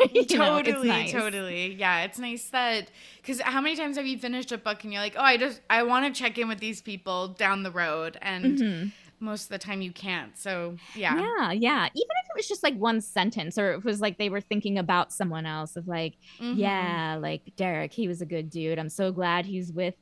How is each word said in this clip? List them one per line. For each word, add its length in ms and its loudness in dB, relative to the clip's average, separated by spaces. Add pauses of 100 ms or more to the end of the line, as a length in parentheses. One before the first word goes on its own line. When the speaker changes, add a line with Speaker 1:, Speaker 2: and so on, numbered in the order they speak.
(140)
Speaker 1:
You 260 6
know, 180 6
it's 100 0
Speaker 2:
Totally, 220 2
Speaker 1:
nice. 220 2
Speaker 2:
totally. 640 -2
Yeah, 280 2
it's 160 -6
nice 300 -8
that, 420 0 (320)
'cause 160 -4
how 220 2
many 160 0
times 180 -4
have 100 -4
you 120 -2
finished 340 -6
a 60 -4
book 260 -4
and 80 -10
you're 100 -4
like, 160 -4
"Oh, 40 0
I 160 10
just, 320 -2
I 140 6
wanna 280 4
check 260 -2
in 120 0
with 100 -4
these 220 -6
people 480 -4
down 340 2
the 80 -6
road," 500 -2
and 380 0
Speaker 1:
Mm-hmm. 300 0 (320)
Speaker 2:
most 220 -6
of 60 -14
the 100 -6
time 220 -6
you 100 -6
can't. 460 -8
So, 400 -6 (180)
yeah. 240 2
Speaker 1:
Yeah, 320 2
yeah. 340 4
Even 240 -2 (140)
if 60 -20
it 60 -10
was 120 -4
just, 160 -2
like, 120 2
one 260 2
sentence, 560 0
or 160 4
it 100 -4
was, 180 0
like, 160 0
they 120 0
were 120 -2
thinking 380 0
about 340 2
someone 320 -2
else, 300 -6
of, 120 -8
like, 280 -2 (240)
Speaker 2:
Mm-hmm. 200 -2
Speaker 1:
"Yeah, 600 0
like, 340 -6
Derek, 380 -2
he 140 -2
was 140 -4
a 40 -6
good 240 -4
dude. 300 -2
I'm 100 -4
so 220 0
glad 340 2
he's 260 -6
with, 300 -2